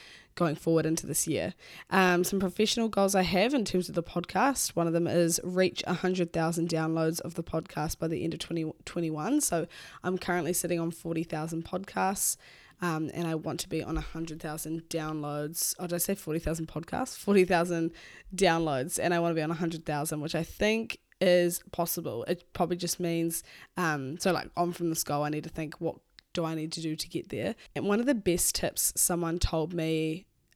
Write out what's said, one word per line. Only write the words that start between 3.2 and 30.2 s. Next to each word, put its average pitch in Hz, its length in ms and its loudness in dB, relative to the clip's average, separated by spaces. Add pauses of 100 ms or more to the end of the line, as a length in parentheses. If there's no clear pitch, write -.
have 196 320 4
in 247 100 2
terms 185 240 0
of 156 60 -10
the 165 80 0
podcast, 202 680 0
one 170 180 0
of 165 60 2
them 170 120 2
is 165 380 4
reach 185 420 0
a 180 80 0
hundred 180 400 0
thousand 165 340 0
downloads 160 540 0
of 170 140 -10
the 170 80 -4
podcast - 560 -4
by 165 80 -2
the 160 160 -2
end 165 100 -2
of 156 60 -6
twenty 165 260 -4 (200)
twenty-one. 170 560 0
So 170 260 0 (360)
I'm 185 140 0
currently 175 360 0
sitting 170 260 0
on 165 100 -2
forty 165 320 -4
thousand 165 440 -4
podcasts. 190 680 -2 (480)
Um, 160 300 0
and 170 140 -2
I 160 80 0
want 160 240 -4
to - 100 -10
be 160 140 -2
on 156 120 -4
a 151 60 0
hundred 160 400 -8
thousand 156 480 -6
downloads. 156 880 -4
Oh, 180 60 -8
did 175 100 -4
I 175 60 -2
say 196 160 0
forty 160 240 -4
thousand 160 280 -2
podcasts? - 480 -4
Forty 202 300 6
thousand 170 460 2 (440)
downloads. 165 640 2
And 170 140 2
I 170 60 2
wanna 170 160 2
be 156 80 0
on 156 80 0
a - 40 -2
hundred 165 300 -4
thousand, 151 360 -2
which 147 120 -4
I 160 80 0
think 214 560 0 (220)
is 175 420 6 (100)
possible. 165 520 -2
It 170 200 -2 (100)
probably 175 240 0
just 175 220 -4
means, 165 440 0 (340)
um, 151 400 -2
so, 185 140 2
like, - 260 -2
on 175 140 2
from 170 180 -2
this 160 140 -2
goal, 147 180 0
I 147 80 0
need 151 140 -4
to 160 80 -12
think, 156 280 -6
what 165 180 -2 (360)
do 170 100 -2
I 160 120 -2
need 160 160 -4
to 165 100 -8
do 156 140 -2
to - 120 -6
get - 220 -6
there? 147 240 -4 (220)
And 202 100 -2
one 202 140 2
of 240 80 0
the 277 80 4
best 180 400 2
tips - 400 -2
someone 170 420 2
told 170 380 0
me 160 500 0 (300)